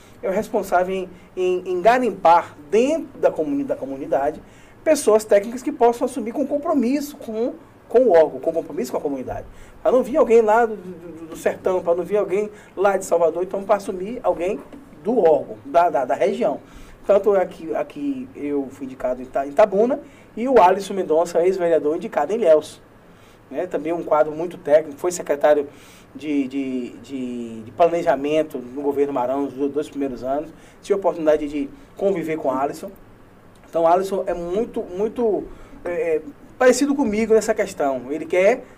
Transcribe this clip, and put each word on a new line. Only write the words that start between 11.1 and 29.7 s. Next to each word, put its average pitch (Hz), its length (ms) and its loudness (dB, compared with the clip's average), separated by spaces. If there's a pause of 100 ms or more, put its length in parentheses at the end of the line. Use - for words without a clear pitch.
do 160 60 -14
sertão, 190 460 -2
pra 175 140 0
não 180 80 -2
vir 190 140 -2
alguém 202 340 -2 (260)
lá 196 180 2
de - 80 -4
Salvador, 170 400 2
então 196 200 -6
pra 208 140 2
assumir 196 440 -8
alguém 185 380 -2 (440)
do 233 160 0
órgão, 160 460 2
da, 170 240 2
da, 147 160 0
da 131 80 -2
região. 202 460 0 (460)
Tanto 202 300 4
aqui, 180 400 -2
aqui 143 600 -6
eu 143 360 -4
fui 139 140 -14
indicado 127 380 -6
em - 20 -12
Ta-, 139 200 -4
em 143 40 -10
Itabuna 214 500 2 (380)
e 233 100 -4
o 254 140 4
Alisson 202 320 4
Mendonça, 170 500 0
ex-vereador, 165 520 2
indicado 170 360 -4
em 208 40 0
Ilhéus. 160 440 2 (720)
Né? 151 160 -6
Também 160 260 -6
um 170 120 -4
quadro 156 280 2
muito 165 260 -8
técnico, 147 420 0
foi 180 120 -2
secretário 147 560 2 (480)
de, 143 320 -2
de, 127 500 -6
de, 120 640 -10
de 107 100 -16
planejamento 156 840 0
no 123 240 -10
governo 143 320 0
Marão 131 300 -2
nos 135 280 -4